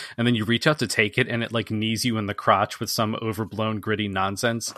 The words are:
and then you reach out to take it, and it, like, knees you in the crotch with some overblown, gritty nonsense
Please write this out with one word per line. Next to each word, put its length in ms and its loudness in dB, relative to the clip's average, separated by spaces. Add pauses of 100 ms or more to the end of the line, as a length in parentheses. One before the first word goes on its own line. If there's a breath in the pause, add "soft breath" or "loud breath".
(160 loud breath)
and 100 2
then 80 4
you 120 0
reach 200 2
out 120 2
to 80 0
take 320 2
it, 100 2
and 160 -2
it, 80 -8
like, 180 -2
knees 360 0
you 100 0
in 100 -2
the 80 -2
crotch 460 2
with 100 -6
some 260 0
overblown, 640 -2
gritty 300 0
nonsense 680 0